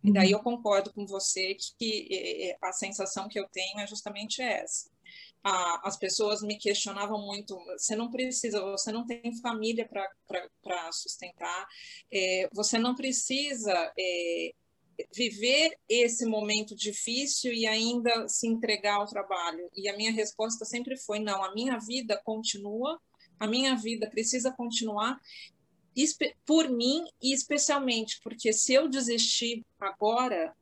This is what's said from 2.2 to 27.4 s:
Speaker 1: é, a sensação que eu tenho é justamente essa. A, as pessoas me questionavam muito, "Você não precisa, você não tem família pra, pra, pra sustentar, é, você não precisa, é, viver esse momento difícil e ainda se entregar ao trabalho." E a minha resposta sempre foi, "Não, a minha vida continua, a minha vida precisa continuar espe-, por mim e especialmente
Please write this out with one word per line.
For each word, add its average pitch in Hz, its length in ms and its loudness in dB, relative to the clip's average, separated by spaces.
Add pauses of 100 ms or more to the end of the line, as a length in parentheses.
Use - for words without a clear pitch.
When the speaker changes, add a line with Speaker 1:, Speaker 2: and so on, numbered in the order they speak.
Speaker 1:
é, - 140 -8
a 185 100 -4
sensação 196 560 -4
que 214 100 -4
eu 196 120 -6
tenho 196 280 -6
é 202 80 -6
justamente 208 540 -8
essa. - 480 -4 (540)
A, 180 440 2
as - 100 -4
pessoas 208 440 0
me 208 160 -4
questionavam 208 680 -2
muito, 202 320 -8 (200)
"Você - 180 0
não 233 160 -2
precisa, 247 500 -2
você 196 300 -4
não 226 140 -4
tem 233 160 -8 (200)
família 226 460 -2
pra, 196 200 -4 (200)
pra, 180 200 -6 (160)
pra 175 280 -4
sustentar, 180 760 -6 (460)
é, 185 400 2
você 214 240 2
não 247 180 2
precisa, 262 760 0 (240)
é, 170 540 0 (640)
viver 247 560 4 (180)
esse 233 360 4
momento 214 500 0
difícil 240 760 -2
e 226 120 2
ainda 226 640 2
se - 200 0
entregar 214 480 2
ao 208 120 0
trabalho." 180 680 -4
E 196 140 -4
a 202 60 -4
minha 220 160 0
resposta 220 540 -2
sempre 247 320 -4
foi, 214 220 -6
"Não, 202 240 -2
a 190 100 -4
minha 240 240 0
vida 220 460 -4
continua, 220 760 -4 (400)
a 214 80 -2
minha 262 280 2
vida 214 340 -2
precisa 240 420 0
continuar 226 680 -2 (760)
espe-, 302 400 2 (100)
por 311 240 6
mim 254 340 2 (160)
e 262 140 2
especialmente 269 880 0